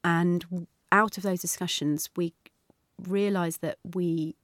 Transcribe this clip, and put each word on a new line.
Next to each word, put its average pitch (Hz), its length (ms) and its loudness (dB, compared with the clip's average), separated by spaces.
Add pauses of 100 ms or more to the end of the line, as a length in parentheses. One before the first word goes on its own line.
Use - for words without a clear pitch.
And 175 380 4
w-, 170 260 -8 (260)
out 208 240 4
of 185 60 -8
those 185 180 -2
discussions, 151 760 -2
we 170 180 -2 (720)
realised 185 540 0
that - 180 -4 (160)
we 165 480 0